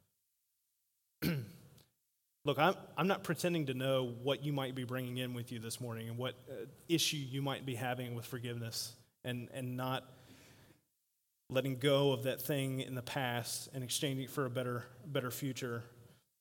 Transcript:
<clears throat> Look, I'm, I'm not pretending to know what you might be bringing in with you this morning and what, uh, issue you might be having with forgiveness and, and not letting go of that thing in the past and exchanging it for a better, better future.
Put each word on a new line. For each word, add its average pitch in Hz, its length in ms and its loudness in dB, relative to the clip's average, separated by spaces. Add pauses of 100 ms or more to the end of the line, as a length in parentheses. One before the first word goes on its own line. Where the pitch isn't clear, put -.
(1200)
<clears throat> 147 220 0 (1000)
Look, 143 140 2
I'm, 175 160 8 (220)
I'm 160 100 4
not 196 180 2
pretending 170 420 2
to 131 80 0
know 131 480 2
what 135 220 2
you 151 80 2
might 135 220 0
be 131 100 -2
bringing 123 340 -2
in 123 160 -2
with 120 180 -6
you 117 60 -6
this 113 220 -6
morning 113 280 -6
and 117 100 -4
what, 123 160 -2 (160)
uh, 107 160 -8 (220)
issue 160 280 4
you 135 260 -2
might 131 240 0
be 131 80 0
having 123 400 0
with 120 120 -4
forgiveness 120 680 -4 (320)
and, 123 280 -2
and 123 240 -4
not 127 280 2 (1500)
letting 131 280 2
go 139 340 6
of 120 120 0
that 131 160 0
thing 135 400 0
in 131 140 -6
the 123 80 -4
past 120 720 0
and 127 100 -2
exchanging 135 400 0
it 120 60 -10
for 139 160 0
a 123 40 0
better, 123 340 -2 (220)
better 135 240 0
future. 120 520 -2 (580)